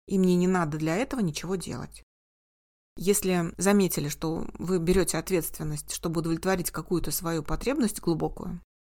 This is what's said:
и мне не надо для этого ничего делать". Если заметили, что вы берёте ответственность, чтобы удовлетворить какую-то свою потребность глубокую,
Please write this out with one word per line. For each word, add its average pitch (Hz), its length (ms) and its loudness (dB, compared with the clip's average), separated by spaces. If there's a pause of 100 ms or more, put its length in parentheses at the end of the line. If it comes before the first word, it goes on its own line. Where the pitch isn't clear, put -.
и 190 120 0
мне 180 180 6
не 180 100 4
надо 165 320 2
для 160 180 0
этого 262 240 -2
ничего 170 360 -2
делать". - 460 -10 (920)
Если 180 640 2
заметили, 185 500 4
что 160 460 -6
вы 180 240 -2
берёте 165 400 2
ответственность, 160 760 -4
чтобы 165 280 -4
удовлетворить 165 500 0
какую-то 160 420 -2
свою 165 300 -2
потребность 220 580 -2
глубокую, 165 600 -2 (220)